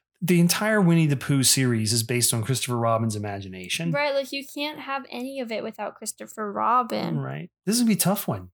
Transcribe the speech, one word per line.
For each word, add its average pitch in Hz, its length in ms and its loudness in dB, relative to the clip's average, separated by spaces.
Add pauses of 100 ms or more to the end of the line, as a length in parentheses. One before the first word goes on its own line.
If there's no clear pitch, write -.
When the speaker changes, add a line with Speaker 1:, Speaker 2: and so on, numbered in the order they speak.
(240)
Speaker 1:
The 175 160 6
entire 208 400 4
Winnie 170 260 6
the 143 100 4
Pooh 135 260 2
series 120 500 2
is 117 120 2
based 120 280 0
on 117 120 0
Christopher 123 340 -2
Robin's 113 380 2
imagination. 101 720 -6
Speaker 2:
Right, 285 240 0
like, 269 180 -2
you 277 140 -6
can't 294 320 -6
have 269 320 -6
any 262 300 -8
of 226 100 -6
it 220 140 -4
without 214 320 -8
Christopher 214 560 -10
Robin. 220 640 0
Speaker 1:
Right. 139 320 -8 (160)
This 208 80 0
is 247 80 2
gonna 226 60 4
be 208 60 4
a - 20 0
tough - 320 0
one. 92 260 -6